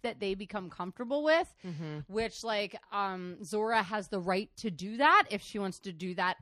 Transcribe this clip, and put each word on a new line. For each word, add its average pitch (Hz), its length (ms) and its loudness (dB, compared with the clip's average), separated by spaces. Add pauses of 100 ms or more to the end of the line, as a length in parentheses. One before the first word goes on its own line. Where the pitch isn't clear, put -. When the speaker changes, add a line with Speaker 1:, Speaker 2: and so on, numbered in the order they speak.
Speaker 1:
that 233 180 -4
they 196 140 0
become 196 360 -6
comfortable 240 520 -4
with, 311 300 4 (120)
Speaker 2:
Mm-hmm. 156 440 -6
Speaker 1:
which, 214 360 -4
like, 208 320 -2 (160)
um, 185 520 -4
Zora 220 380 2
has 196 260 -4
the 196 120 -2
right 185 360 0
to 226 140 -4
do 185 280 -6
that 330 320 8
if 202 120 -2
she - 160 -8
wants 190 220 -2
to 196 120 -8
do 180 220 -6
that 180 280 0